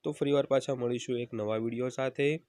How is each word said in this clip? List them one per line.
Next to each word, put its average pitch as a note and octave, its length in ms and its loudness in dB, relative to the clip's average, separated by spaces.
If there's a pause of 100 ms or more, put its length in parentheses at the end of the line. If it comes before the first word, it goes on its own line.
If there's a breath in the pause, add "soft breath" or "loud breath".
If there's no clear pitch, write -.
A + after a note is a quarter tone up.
તો D#3 100 -2
ફરીવાર C#3 340 2
પાછા C3+ 280 2
મળીશું B2 460 -2
એક A#2+ 120 -6
નવા A2 300 0
વીડિયો A#2+ 260 -2
સાથે C3 400 0 (200)